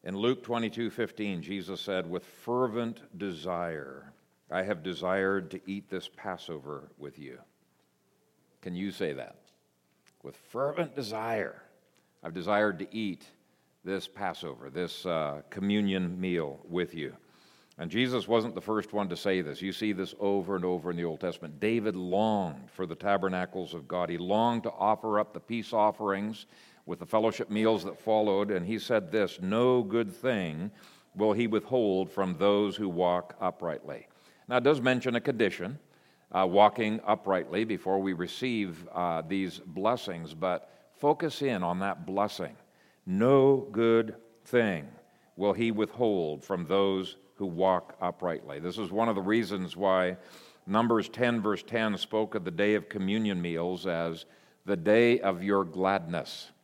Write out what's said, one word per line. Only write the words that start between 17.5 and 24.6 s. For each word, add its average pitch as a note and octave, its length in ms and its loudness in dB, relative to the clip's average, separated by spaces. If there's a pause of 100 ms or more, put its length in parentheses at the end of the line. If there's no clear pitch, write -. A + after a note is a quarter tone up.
And E2+ 120 -6
Jesus A#2 380 0
wasn't A2+ 280 2
the F#2 40 -6
first G#2 320 -4
one G2+ 180 0
to F2 60 -6
say F#2 260 0
this. D2+ 200 -8
You F#2+ 100 -4
see G#2+ 220 -2
this F#2 260 -6
over G2+ 360 0
and F2+ 100 -2
over F2+ 240 -2
in F2 80 -4
the F2 80 -2
Old D#2+ 160 -4
Testament. D#2+ 400 -6
David G#2+ 340 0
longed F#2 760 0
for F#2 140 -6
the E2 100 -8
tabernacles F#2 800 -2
of D2+ 140 -12
God. F2 220 -2
He E2+ 80 -4
longed G#2+ 460 2